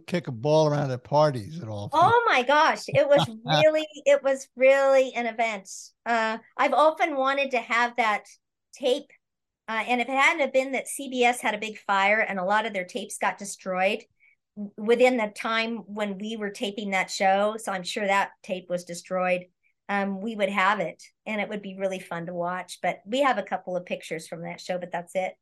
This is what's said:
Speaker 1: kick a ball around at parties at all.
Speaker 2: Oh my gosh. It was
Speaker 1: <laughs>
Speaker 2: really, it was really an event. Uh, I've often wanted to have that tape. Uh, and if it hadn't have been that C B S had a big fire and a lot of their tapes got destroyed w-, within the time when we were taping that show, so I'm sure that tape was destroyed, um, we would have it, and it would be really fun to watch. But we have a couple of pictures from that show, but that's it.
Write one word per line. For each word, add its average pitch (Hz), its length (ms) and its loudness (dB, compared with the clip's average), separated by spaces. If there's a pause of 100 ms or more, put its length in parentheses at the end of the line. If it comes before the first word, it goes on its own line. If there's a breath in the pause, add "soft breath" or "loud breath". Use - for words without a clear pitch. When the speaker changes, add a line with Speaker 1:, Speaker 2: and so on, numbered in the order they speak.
Speaker 1:
kick - 220 -4
a 143 60 -6
ball 151 340 4
around 147 240 0
at 123 140 -6
parties 147 560 2
at 110 80 -12
all. 101 240 -8
Speaker 2:
Oh 440 340 6
my 269 160 4
gosh. 277 460 4
It 285 180 4
was 269 180 6 (120)
Speaker 1:
<laughs> 226 80 -20
Speaker 2:
really, 311 420 4 (180)
it 277 160 4
was 269 360 -2
really 269 560 6
an 240 140 -2
event. 220 420 -4 (360)
Uh, 226 340 0 (180 soft breath)
I've 262 160 2
often 311 420 4
wanted 269 360 0
to 247 80 0
have 233 360 -2
that 214 300 0 (480)
tape. 277 340 -2 (600)
Uh, 220 200 -4
and 247 140 0
if 233 80 -4
it 269 60 -4
hadn't 302 260 2
have 254 100 0
been 262 200 0
that 233 160 -4
C 277 220 -10
B 254 140 0
S 240 180 2
had 226 120 -2
a 208 60 -6
big 214 180 -10
fire 202 440 2
and 196 180 -2
a 180 40 -4
lot 214 220 0
of 220 80 -6
their 185 120 -6
tapes - 340 -10
got 196 180 -2
destroyed 196 680 -4 (540 soft breath)
w-, 208 200 -12
within 240 400 4
the 214 180 -2
time 226 500 -2
when 202 320 -6
we 214 200 -8
were 208 120 -6
taping 202 400 -6
that 185 220 -2
show, 202 440 2
so 220 160 -8
I'm 190 120 -6
sure 202 240 -4
that 196 240 2 (100)
tape 185 260 -8
was 175 160 -6
destroyed, 180 640 -4 (420)
um, 196 340 -4
we 226 140 -6
would 202 140 0
have 202 300 2
it, - 240 -8 (240)
and 214 120 -6
it 202 100 -4
would 208 120 -8
be 190 160 -12
really 190 220 -4
fun 170 260 -10
to 180 80 -10
watch. 180 480 -6
But 180 240 -4
we 233 160 -4
have 254 160 2
a 196 60 -4
couple 185 340 -6
of 180 80 -6
pictures 165 420 -10
from 170 140 -12
that 170 180 -10
show, 180 200 -6
but 175 120 -10
that's 175 220 -10
it. 185 280 -4